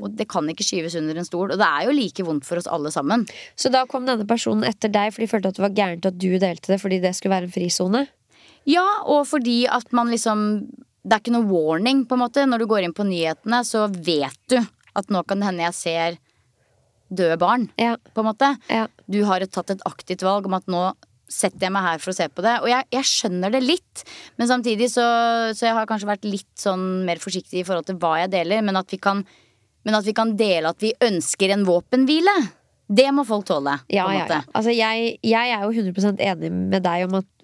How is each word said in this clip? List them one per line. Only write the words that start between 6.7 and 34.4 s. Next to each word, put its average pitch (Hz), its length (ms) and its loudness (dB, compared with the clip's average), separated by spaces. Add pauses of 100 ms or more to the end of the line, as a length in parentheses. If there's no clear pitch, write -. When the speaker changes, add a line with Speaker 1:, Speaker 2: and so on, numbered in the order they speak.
Speaker 2:
det, - 80 2
fordi 190 180 0
det 180 140 2
skulle 190 220 -2
være 180 100 -2
en 180 80 -10
frizone? 185 540 0 (580)
Speaker 1:
Ja, 349 200 4 (200)
og 285 220 4
fordi 240 420 2
at 247 240 -2
man 233 160 2
liksom, 214 560 0 (400)
det 196 80 0
er 214 80 4
ikke 240 160 0
noe 233 80 2
warning, 190 640 2
på 254 100 0
en 247 80 2
måte. 277 240 2
Når 233 100 2
du 233 80 -2
går 208 200 2
inn 170 60 -6
på 208 120 -4
nyhetene, 180 580 -2
så 220 240 0
vet 160 600 -2
du 254 100 4 (380)
at 196 140 -4
nå 185 180 0
kan 196 120 -2
det 202 60 0
hende 175 240 -2
jeg 175 80 -6
ser 165 400 -2 (960)
døde 170 240 2
barn, 202 400 2
Speaker 2:
Ja. 233 200 0 (180)
Speaker 1:
på 220 100 0
en 214 80 0
måte. 269 240 2 (100)
Speaker 2:
Ja. 220 200 0 (200)
Speaker 1:
Du 208 180 0
har 185 200 2
tatt 190 240 -6
et 190 160 -6
aktivt - 380 -8
valg 196 240 0
om 190 80 -2
at 185 100 -6
nå 180 280 -2 (380)
setter - 360 -4
jeg 185 40 -4
meg 196 120 0
her 165 160 -2
for - 100 -8
å 185 60 -6
se 165 120 -2
på - 140 -10
det. 233 220 2
Og 226 60 0
jeg, 254 220 2
jeg 262 140 0
skjønner 185 460 -2
det 262 100 2
litt, 302 420 -2 (360)
men 233 80 0
samtidig 240 420 2
så, 240 140 0 (500)
så 233 140 -2
jeg 226 80 2
har 220 100 0
kanskje 214 240 -2
vært 208 160 -4
litt 202 220 -6 (100)
sånn 185 480 -2
mer 170 120 -2
forsiktig 180 420 -8
i 180 40 -2
forhold 170 220 -4
til 185 160 -6
hva 165 160 2
jeg 185 140 -2
deler, 190 320 0
men 196 120 0
at 190 140 -4
vi 190 80 -6
kan, 196 260 -2 (640)
men 214 80 0
at 208 120 2
vi 214 80 -2
kan 220 220 0
dele 180 340 2
at 170 120 -4
vi 220 180 0
ønsker 190 540 2
en 202 120 2
våpenhvile, 262 680 4 (560)
det 254 240 6
må 285 140 2
folk 208 180 -2
tåle, 143 300 0 (140)
Speaker 2:
Ja, 190 180 2
Speaker 1:
på - 20 0
en 196 80 0
Speaker 2:
ja, 170 80 -2
Speaker 1:
måte. 156 160 0